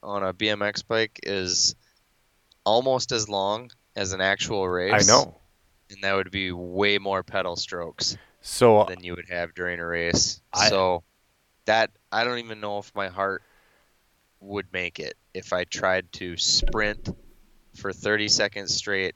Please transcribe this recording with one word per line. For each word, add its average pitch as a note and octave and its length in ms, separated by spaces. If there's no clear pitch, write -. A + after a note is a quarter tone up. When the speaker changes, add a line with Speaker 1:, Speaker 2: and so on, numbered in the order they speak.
Speaker 1:
on G2+ 220
a F#2+ 80
B G#2+ 160
M G#2 140
X G#2 220
bike A2+ 400
is F#2 520
almost B2+ 480
as A2 160
long G#2 440
as F#2+ 180
an F#2+ 80
actual G2 480
race. G2+ 400
Speaker 2:
I - 20
know. C3+ 240
Speaker 1:
And G2 140
that G2 120
would F#2 160
be F#2+ 200
way F2+ 480
more G2 240
pedal F2+ 340
strokes - 580
Speaker 2:
So, G#2+ 440
Speaker 1:
than F2+ 180
you F2 120
would F2 140
have F2 260
during F2 240
a E2+ 60
race. E2+ 540
Speaker 2:
I G#2 160
Speaker 1:
So F#2 340
that, A2 260
I A2 120
don't B2 160
even A2+ 220
know G#2 160
if - 180
my G2+ 140
heart F#2+ 320
would G2 320
make F2+ 280
it - 180
if - 180
I F2+ 140
tried F#2 480
to F2 240
sprint - 760
for G2 160
thirty G#2+ 380
seconds G2+ 440
straight F#2+ 420